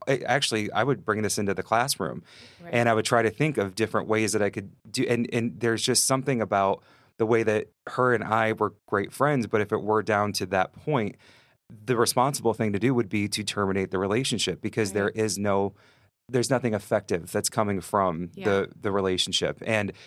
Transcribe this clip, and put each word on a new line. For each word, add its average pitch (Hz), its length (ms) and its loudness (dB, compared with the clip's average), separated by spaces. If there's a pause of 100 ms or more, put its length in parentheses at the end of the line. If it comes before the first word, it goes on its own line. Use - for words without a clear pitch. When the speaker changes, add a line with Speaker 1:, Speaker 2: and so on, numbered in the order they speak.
Speaker 1:
it 135 160 0
actually, 117 480 -2
I 107 120 0
would 123 220 -2
bring 107 180 0
this 101 160 -2
into 98 160 0
the - 80 -6
classroom, 110 600 -2 (400)
Speaker 2:
Right. 170 100 -14
Speaker 1:
and 120 160 4
I 117 40 6
would 110 120 0
try 117 180 4
to 110 80 4
think 143 260 0
of 98 160 0
different 104 340 -2
ways 110 260 2
that 107 100 2
I 101 80 2
could 98 180 -8 (220)
do. 127 160 -2
And, 120 260 0
and 117 260 -2
there's 113 220 0
just - 240 2
something 131 360 0
about 98 420 0 (340)
the 113 80 0
way 113 180 4
that 107 240 0 (200)
her 127 260 2
and 110 100 0
I 110 300 2
were 101 200 0 (140)
great 101 240 0
friends, 135 360 2
but 107 140 2
if 101 100 -2
it 104 100 0
were 107 220 0
down 104 300 0
to - 140 -4
that 92 260 0
point, 123 420 -2 (680)
the 123 120 2
responsible 120 560 2
thing 107 200 -2
to 101 60 0
do 123 140 2
would 117 160 0
be 104 200 0
to 104 140 -6
terminate 98 460 -2
the 95 80 -2
relationship, 101 640 -2
because 107 280 -2
Speaker 2:
Right. 92 60 -12
Speaker 1:
there 101 140 0
is 107 300 -2
no, 101 340 0 (560)
there's 123 220 0
nothing 120 240 0
effective 101 560 -2
that's 104 180 -2
coming 101 320 0
from 90 540 0
Speaker 2:
Yeah. 98 100 -6
Speaker 1:
the, 98 240 2 (120)
the 104 100 -2
relationship. 92 760 0
And 104 260 0 (160)